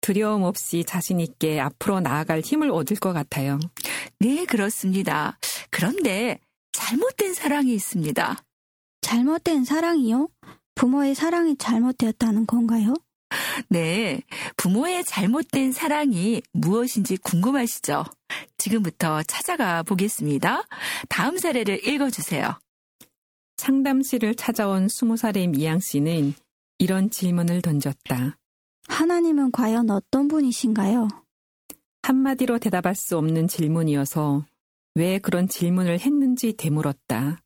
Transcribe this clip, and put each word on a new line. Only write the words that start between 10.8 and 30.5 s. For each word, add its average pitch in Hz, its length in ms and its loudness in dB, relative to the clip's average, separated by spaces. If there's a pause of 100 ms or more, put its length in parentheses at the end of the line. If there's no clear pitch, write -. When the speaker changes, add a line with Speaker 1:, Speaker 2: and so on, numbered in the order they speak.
Speaker 3:
사랑이 330 420 2
잘못되었다는 226 880 2
건가요? 233 480 2 (760)
Speaker 2:
네, 170 540 0 (340)
부모의 320 480 0
잘못된 262 720 0
사랑이 262 680 0 (120)
무엇인지 190 640 0
궁금하시죠? 190 880 0 (520)
지금부터 170 680 0
찾아가 190 600 -2
보겠습니다. 190 800 0 (460)
다음 269 280 0
사례를 240 500 -2
읽어주세요. 262 680 -2 (1000)
Speaker 1:
상담실을 269 800 0
찾아온 196 520 0
스무 226 300 0
살의 196 300 0
미양 156 320 2
씨는 147 540 0 (440)
이런 190 320 2
질문을 175 520 0
던졌다. 143 760 -2 (500)
Speaker 3:
"하나님은 330 640 2
과연 226 380 2
어떤 262 380 0
분이신가요?" 233 800 2 (960)